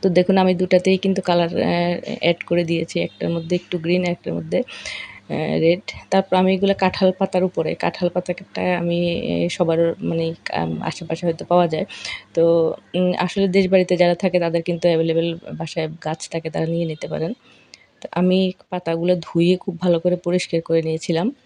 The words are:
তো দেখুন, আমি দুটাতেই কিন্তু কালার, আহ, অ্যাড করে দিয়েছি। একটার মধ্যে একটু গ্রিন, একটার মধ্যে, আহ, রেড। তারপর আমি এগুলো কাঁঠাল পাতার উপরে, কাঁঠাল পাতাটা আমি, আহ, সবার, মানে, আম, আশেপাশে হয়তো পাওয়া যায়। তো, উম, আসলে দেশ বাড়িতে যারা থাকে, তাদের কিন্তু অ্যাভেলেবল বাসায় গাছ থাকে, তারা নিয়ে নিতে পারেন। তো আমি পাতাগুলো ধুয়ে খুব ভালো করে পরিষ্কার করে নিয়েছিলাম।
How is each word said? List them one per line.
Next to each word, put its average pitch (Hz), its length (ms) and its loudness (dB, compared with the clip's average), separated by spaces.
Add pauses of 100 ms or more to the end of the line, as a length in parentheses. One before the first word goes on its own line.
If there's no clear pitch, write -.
তো 196 60 2
দেখুন, 180 300 4
আমি 185 160 4
দুটাতেই 185 440 2
কিন্তু 185 240 0
কালার, 175 400 0
আহ, 175 580 -2
অ্যাড 170 160 2 (100)
করে 175 180 2
দিয়েছি। 165 360 -2
একটার 175 300 -4
মধ্যে 170 260 -2
একটু 175 220 -4
গ্রিন, 175 260 0
একটার 175 300 -4
মধ্যে, 170 240 -4
আহ, - 1000 -6
রেড। 170 200 4 (300)
তারপর 190 260 2
আমি 190 180 4
এগুলো 196 200 2
কাঁঠাল 185 440 2
পাতার 190 260 0
উপরে, 165 300 -2
কাঁঠাল 175 340 -2
পাতাটা 180 720 -4
আমি, 170 420 0
আহ, 170 280 -2
সবার, 165 500 0
মানে, 165 360 -2 (180)
আম, 165 300 -4
আশেপাশে 165 440 -6
হয়তো 165 180 -4
পাওয়া 175 220 4
যায়। 160 180 -2 (500)
তো, 165 400 4 (200)
উম, 180 240 2
আসলে 196 300 0
দেশ 185 200 2
বাড়িতে 185 280 4
যারা 175 180 4
থাকে, 175 260 0
তাদের 170 220 0
কিন্তু 170 260 0
অ্যাভেলেবল 165 500 2 (140)
বাসায় 160 360 -6 (160)
গাছ 160 240 -6
থাকে, 160 220 -6
তারা 165 160 -2
নিয়ে 170 200 -2
নিতে 156 220 -8
পারেন। 160 240 -4 (680)
তো - 120 -14
আমি 185 400 2 (180)
পাতাগুলো 175 460 0
ধুয়ে 170 400 2
খুব 170 240 -8
ভালো 175 200 2
করে 180 160 2
পরিষ্কার 175 440 -2
করে 165 220 0
নিয়েছিলাম। 160 500 -2 (140)